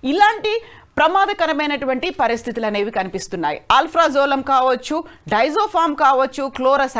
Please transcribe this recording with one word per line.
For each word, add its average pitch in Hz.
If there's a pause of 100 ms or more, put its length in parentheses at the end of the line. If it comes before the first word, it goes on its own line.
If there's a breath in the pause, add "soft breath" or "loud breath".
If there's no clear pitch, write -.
ఇలాంటి 427 (340 loud breath)
ప్రమాదకరమైనటువంటి 302
పరిస్థితులు 233
అనేవి 208
కనిపిస్తున్నాయి. 180 (200)
alprazolam 285
కావచ్చు, 262 (240 loud breath)
diazopam 311
కావచ్చు, 269
chlorous 269